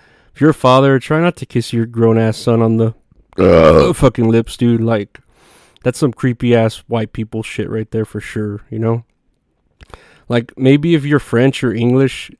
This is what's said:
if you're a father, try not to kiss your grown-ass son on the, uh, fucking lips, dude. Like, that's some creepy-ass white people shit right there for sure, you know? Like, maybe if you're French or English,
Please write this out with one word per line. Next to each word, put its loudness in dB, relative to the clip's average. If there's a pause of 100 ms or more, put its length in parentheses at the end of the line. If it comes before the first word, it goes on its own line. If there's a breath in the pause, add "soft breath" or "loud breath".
(340 soft breath)
if -20
you're 4
a -2
father, 2
try -2
not -2
to -14
kiss -6
your -2
grown-ass 0
son 0
on 0
the, 0 (440)
uh, 6
fucking 0
lips, -2
dude. 0
Like, -4 (640 soft breath)
that's -4
some 0
creepy-ass -2 (100)
white -6
people -10
shit -10
right -8
there -4
for -12
sure, -10
you -10
know? -2 (1200 loud breath)
Like, -4
maybe 2
if -2
you're 0
French 0
or -2
English, -2 (100)